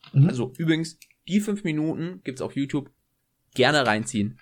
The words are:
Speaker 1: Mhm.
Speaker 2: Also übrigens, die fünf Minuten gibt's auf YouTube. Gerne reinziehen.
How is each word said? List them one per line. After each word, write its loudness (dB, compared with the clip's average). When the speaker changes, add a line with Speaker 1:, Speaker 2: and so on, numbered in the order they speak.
Speaker 1:
Mhm. 8
Speaker 2:
Also -2
übrigens, -2
die 0
fünf -4
Minuten -4
gibt's -10
auf -8
YouTube. -4
Gerne 4
reinziehen. -2